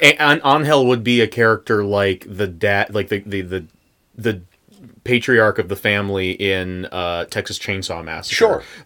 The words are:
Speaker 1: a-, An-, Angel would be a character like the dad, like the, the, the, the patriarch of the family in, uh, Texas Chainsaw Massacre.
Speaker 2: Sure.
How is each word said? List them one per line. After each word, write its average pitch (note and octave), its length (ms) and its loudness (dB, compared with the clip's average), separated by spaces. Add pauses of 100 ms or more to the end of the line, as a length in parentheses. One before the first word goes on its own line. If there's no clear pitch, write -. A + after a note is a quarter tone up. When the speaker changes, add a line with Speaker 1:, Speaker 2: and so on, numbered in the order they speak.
Speaker 1:
a-, D3+ 220 4
An-, D3+ 220 4
Angel C#3+ 420 4
would B2 160 2
be A#2+ 180 2
a A2 60 4
character A2 560 2
like G2+ 460 0
the G2+ 180 -4
dad, G2+ 480 -2
like G2+ 140 -2
the, G2+ 180 -2
the, G2 160 -6
the, F2+ 220 -6 (520)
the G#2+ 240 -2 (600)
patriarch A#2 560 2
of F#2 100 -4
the G2 60 -4
family G2 580 -2
in, F#2 600 -4
uh, F2 320 -4
Texas - 340 -8
Chainsaw F#2 460 -8
Massacre. D#2+ 320 -8
Speaker 2:
Sure. A3 260 2 (240)